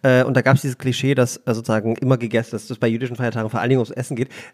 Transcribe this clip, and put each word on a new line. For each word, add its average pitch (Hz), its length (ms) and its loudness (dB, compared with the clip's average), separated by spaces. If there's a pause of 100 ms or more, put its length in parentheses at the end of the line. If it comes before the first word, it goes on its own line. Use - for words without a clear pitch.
Äh, 127 220 6
und 135 120 2
da 127 60 4
gab's 139 200 4
dieses 131 160 -4
Klischee, 131 360 0
dass, 123 220 2
äh, - 180 -4
sozusagen 113 400 -2
immer 127 240 2
gegessen, 113 340 -2
dass 107 160 -10
es 120 80 -10
bei 120 120 0
jüdischen 120 260 -4
Feiertagen 113 360 -4
vor 117 100 -4
allen 120 80 -2
Dingen 131 100 4
ums 113 140 -2
Essen - 240 -6
geht. 123 140 -4 (220)